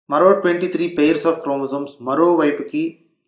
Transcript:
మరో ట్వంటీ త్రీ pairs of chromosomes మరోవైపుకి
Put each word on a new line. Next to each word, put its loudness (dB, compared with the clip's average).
మరో 4
ట్వంటీ 0
త్రీ -4
pairs 2
of 2
chromosomes -6
మరోవైపుకి 0